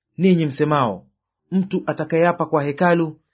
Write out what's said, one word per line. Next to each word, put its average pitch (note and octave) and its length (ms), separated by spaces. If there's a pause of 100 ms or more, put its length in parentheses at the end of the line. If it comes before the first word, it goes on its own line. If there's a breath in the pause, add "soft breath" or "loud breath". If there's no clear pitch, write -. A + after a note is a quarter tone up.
(180)
ninyi E3+ 280
msemao, C#3 640 (440)
"Mtu F#3 340
atakayeapa E3 600
kwa D#3 180
hekalu E3 560 (140)